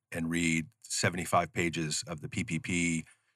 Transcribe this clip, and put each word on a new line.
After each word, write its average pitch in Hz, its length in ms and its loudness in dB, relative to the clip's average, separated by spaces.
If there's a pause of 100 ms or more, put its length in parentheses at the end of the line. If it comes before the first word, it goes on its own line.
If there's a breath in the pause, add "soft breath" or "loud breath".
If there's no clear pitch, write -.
(100)
and 82 200 -2
read 82 360 2 (160)
seventy-five 87 720 0
pages 82 540 0
of 82 140 -8
the 76 80 -8
P - 140 -2
P 82 160 -2
P 85 460 0 (320 soft breath)